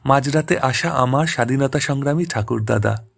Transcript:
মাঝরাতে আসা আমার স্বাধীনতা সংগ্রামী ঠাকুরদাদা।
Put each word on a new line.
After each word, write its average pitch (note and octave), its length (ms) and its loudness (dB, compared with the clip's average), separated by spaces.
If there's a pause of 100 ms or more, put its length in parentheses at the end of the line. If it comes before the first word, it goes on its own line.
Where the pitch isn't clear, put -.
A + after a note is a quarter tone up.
মাঝরাতে C#3+ 540 2
আসা C3 300 0
আমার C3+ 380 2
স্বাধীনতা C3+ 520 0
সংগ্রামী C#3+ 460 -2
ঠাকুরদাদা। A2 800 -2 (120)